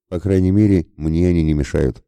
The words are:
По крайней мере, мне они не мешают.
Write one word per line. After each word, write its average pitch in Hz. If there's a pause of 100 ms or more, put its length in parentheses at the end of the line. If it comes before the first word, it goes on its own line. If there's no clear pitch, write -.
По 90
крайней 95
мере, 98
мне 80
они 85
не 78
мешают. 69